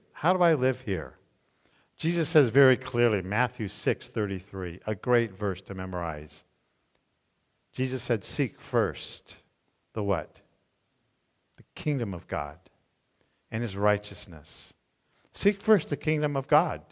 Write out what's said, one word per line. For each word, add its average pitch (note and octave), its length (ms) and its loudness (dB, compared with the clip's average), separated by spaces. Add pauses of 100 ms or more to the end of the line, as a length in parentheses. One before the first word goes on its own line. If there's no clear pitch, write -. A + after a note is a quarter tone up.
(120)
How E3+ 220 0
do F3+ 100 0
I E3 100 6
live B2+ 280 0
here? D#2+ 360 -4 (760)
Jesus E3+ 320 -2
says C#3 220 6
very C3 260 6
clearly, A#2 460 2
Matthew G#2 480 -2
six - 400 -4
thirty-three, F#2+ 760 -6
a A2 100 -4
great A#2 360 0
verse F#2+ 300 -4
to - 120 -14
memorize. F2 720 -8 (1300)
Jesus C3 320 -4
said, A2 220 0
"Seek - 340 -2
first - 800 -2 (560)
the G#2+ 100 -4
what? F2 380 -2 (1120)
The - 80 -20 (120)
kingdom B2 380 -2
of E2+ 140 -8
God D2+ 300 -4 (920)
and A2+ 120 -4
his G2 160 -6
righteousness." G2 960 -2 (580)
Seek G3+ 300 0
first G#3+ 280 4
the C#3+ 60 0
kingdom D3+ 400 0
of C3+ 120 -2
God. D3 440 2